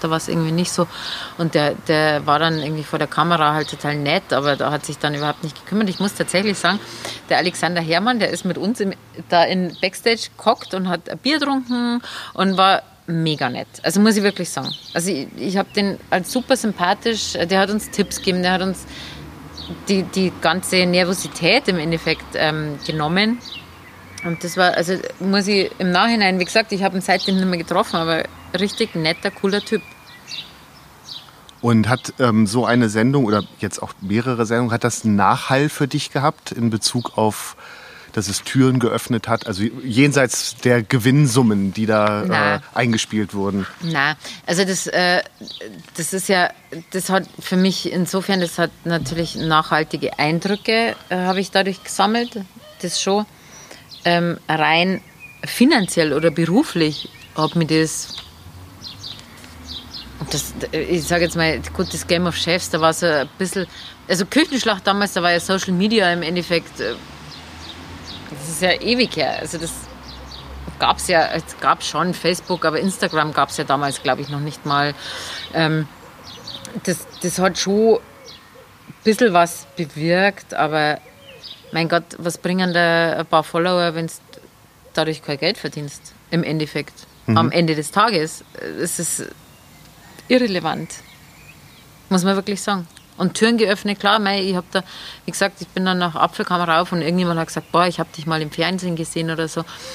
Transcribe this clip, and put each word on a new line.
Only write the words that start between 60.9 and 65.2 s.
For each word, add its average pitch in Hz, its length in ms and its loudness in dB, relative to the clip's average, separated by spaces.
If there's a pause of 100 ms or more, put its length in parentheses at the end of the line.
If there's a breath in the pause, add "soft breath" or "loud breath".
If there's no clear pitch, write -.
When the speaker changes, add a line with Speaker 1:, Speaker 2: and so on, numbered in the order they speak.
Speaker 1:
sag 170 160 2
jetzt 170 160 0
mal, 160 240 2 (100)
gut, - 220 -4
das 165 120 -8
Game 175 200 2
of 170 100 -2
Chefs, 175 340 -2
da 160 120 0
war 160 120 6
so 175 120 -2
ein 151 320 2
bisschen, 185 280 -2 (440 loud breath)
also 180 160 0
Küchenschlacht 233 600 0
damals, 202 280 2
da 175 100 0